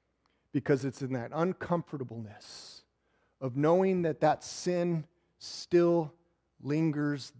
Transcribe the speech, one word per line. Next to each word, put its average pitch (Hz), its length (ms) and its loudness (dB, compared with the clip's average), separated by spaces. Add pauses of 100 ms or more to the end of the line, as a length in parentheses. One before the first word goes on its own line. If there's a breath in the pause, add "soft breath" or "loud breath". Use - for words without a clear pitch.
(520)
because 139 320 0
it's 135 180 -6
in 131 100 -6
that 117 220 -6
uncomfortableness 139 1500 -6 (560)
of 131 160 -4
knowing 180 460 4
that 160 180 -2
that 151 240 2
sin 175 600 -2 (340)
still 170 760 2 (500)
lingers 147 760 0